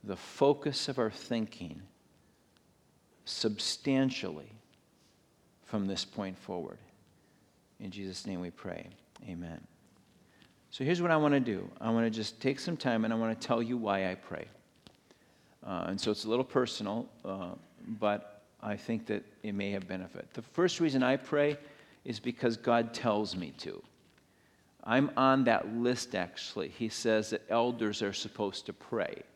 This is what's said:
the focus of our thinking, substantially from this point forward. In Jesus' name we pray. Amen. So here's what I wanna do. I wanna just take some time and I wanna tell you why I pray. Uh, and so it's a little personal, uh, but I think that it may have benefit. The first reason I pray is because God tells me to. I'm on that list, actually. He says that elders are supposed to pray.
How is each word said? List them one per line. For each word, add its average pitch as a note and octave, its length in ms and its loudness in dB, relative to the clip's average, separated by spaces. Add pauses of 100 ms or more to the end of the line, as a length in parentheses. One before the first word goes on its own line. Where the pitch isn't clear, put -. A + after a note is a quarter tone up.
the G2 120 -6
focus C#3+ 720 0
of C3 100 -2
our A2 120 2
thinking, G#2+ 680 -6 (1400)
substantially A2 1300 0 (1120)
from G2+ 220 -2
this F#2+ 180 -2
point F#2+ 340 -8
forward. F2 400 -8 (1000)
In G2 100 -10
Jesus' F#2+ 360 -10
name F#2 140 -4
we F2 100 -4
pray. E2+ 380 -8 (400)
Amen. E2+ 320 -8 (1120)
So - 140 -6
here's F3 180 4
what F3 80 4
I D#3+ 60 8
wanna D3 240 6
do. G2 280 -2 (120)
I A2+ 100 0
wanna A2+ 200 4
just A2 300 -6
take C3+ 200 0
some E3+ 160 -2
time A2+ 280 2
and A2+ 80 0
I A2+ 40 0
wanna A2+ 180 0
tell A#2 280 0
you A#2+ 140 -2
why G2 340 0
I F#2 40 -2
pray. - 320 -10 (1200)
Uh, F2 220 -4
and G2 120 -2
so A2 100 0
it's G#2 140 -2
a G#2+ 40 -4
little B2 160 2
personal, A#2 640 0 (160)
uh, F#2+ 260 -6 (480)
but G#2 460 -2 (180)
I G#2 140 -2
think A2+ 300 -4
that G#2 180 -2 (180)
it G#2+ 100 -6
may G2+ 200 -2
have F#2+ 160 -6
benefit. F#2 440 -10
The A#2 100 -8
first F3 380 0
reason C3+ 220 4
I B2+ 140 6
pray D3 420 2 (460)
is A#2 160 -8
because A#2+ 360 0
God A#2 380 2
tells G#2+ 420 0
me E2 220 -6
to. - 240 -10 (1000)
I'm C3+ 320 4
on C3 280 6
that A2+ 300 4
list, A#2+ 400 0
actually. F2 540 -4
He A2+ 200 -4
says A2 420 2
that A2 200 -2
elders A2+ 500 2
are G2+ 120 0
supposed G2+ 540 -6
to G2 60 -10
pray. - 500 -4 (140)